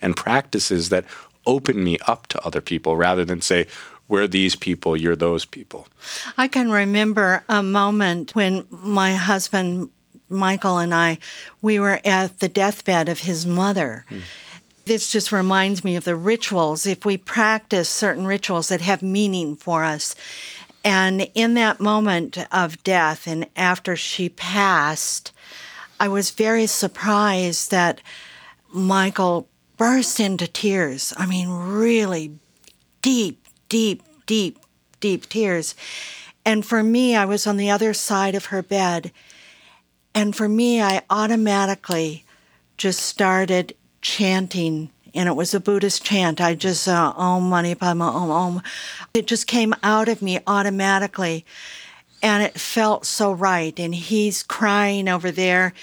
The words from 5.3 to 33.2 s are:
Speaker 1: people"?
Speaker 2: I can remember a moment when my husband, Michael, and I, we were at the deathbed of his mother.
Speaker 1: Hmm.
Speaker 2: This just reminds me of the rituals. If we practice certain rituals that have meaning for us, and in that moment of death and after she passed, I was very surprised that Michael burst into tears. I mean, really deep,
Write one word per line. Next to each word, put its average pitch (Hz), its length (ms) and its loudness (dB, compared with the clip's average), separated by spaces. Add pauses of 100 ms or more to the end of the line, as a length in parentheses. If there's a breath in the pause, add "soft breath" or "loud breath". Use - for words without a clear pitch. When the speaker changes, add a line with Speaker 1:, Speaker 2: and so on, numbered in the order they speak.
Speaker 1:
people"? - 420 -18 (520 loud breath)
Speaker 2:
I 262 80 2
can 247 240 0
remember 202 760 2
a 208 140 2
moment 196 720 0
when 190 380 0
my 190 420 0
husband, 185 800 0 (360)
Michael, 190 520 0
and 170 120 0
I, 165 280 2 (420 loud breath)
we 214 180 2
were 196 240 0
at 190 360 0
the 190 100 0
deathbed 190 580 0
of 170 120 -4
his 170 260 -4
mother. 175 640 -2
Speaker 1:
Hmm. 104 100 -12 (640 loud breath)
Speaker 2:
This 220 260 -2
just 208 200 -2
reminds 190 520 2
me 185 120 0
of 170 100 -4
the 175 100 0
rituals. 175 720 0
If 190 180 -2
we 196 100 2
practice 214 720 0
certain 185 380 -2
rituals 190 440 -2
that 180 120 -2
have 185 220 0
meaning 185 520 0
for 160 280 -2
us, 156 320 -2 (680 loud breath)
and 190 520 2
in 226 180 2
that 226 260 2
moment 208 600 0 (120)
of 170 320 -2
death 165 440 2
and 165 180 -4 (100)
after 180 400 0
she - 320 -4
passed, 180 1040 0 (680 loud breath)
I 202 80 0
was 196 240 -2
very 220 340 2
surprised 202 1040 0
that 175 320 2 (720 loud breath)
Michael 190 720 2 (300)
burst 247 420 2
into 190 280 0
tears. 170 680 -2
I 185 120 -4
mean, 185 220 -2
really 185 840 0 (720)
deep, 233 420 0 (240)